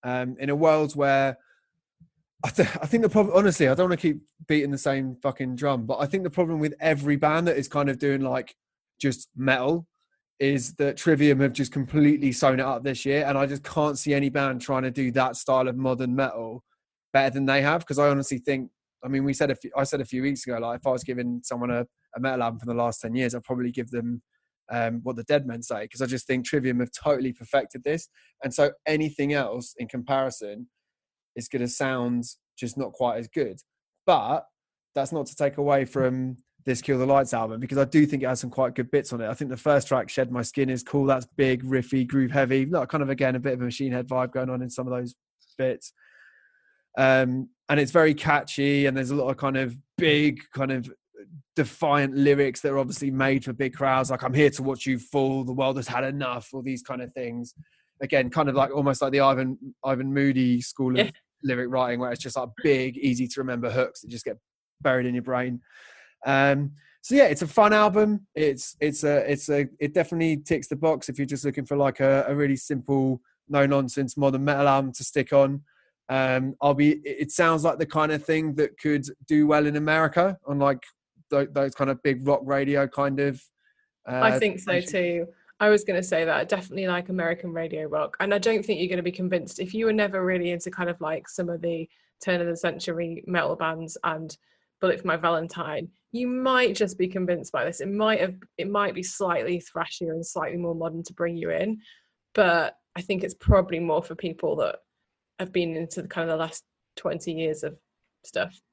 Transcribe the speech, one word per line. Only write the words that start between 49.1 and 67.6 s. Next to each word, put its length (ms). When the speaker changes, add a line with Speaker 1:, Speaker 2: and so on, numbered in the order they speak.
Speaker 1:
a 60
lot 160
of 60
kind 200
of 180
big, 440
kind 180
of 220
defiant 600
lyrics 460
that 100
are 60
obviously 320
made 340
for 100
big 200
crowds, 380
like, 120
"I'm 120
here 160
to 120
watch 220
you 140
fall, 440
the 100
world 240
has 100
had 160
enough," 500
all 80
these 220
kind 180
of 120
things. 420
Again, 280
kind 200
of 60
like, 140
almost 320
like 120
the 80
Ivan, 640
Ivan 300
Moody 480
school 380
of 80
Speaker 2:
Yeah. 40
Speaker 1:
lyric 280
writing, 280
where 120
it's 100
just, 140
like, 140
big, 360
easy 300
to 120
remember 320
hooks 300
that 80
just 160
get 120
buried 260
in 80
your 80
brain. 380
Um, 480
so 140
yeah, 100
it's 160
a 60
fun 260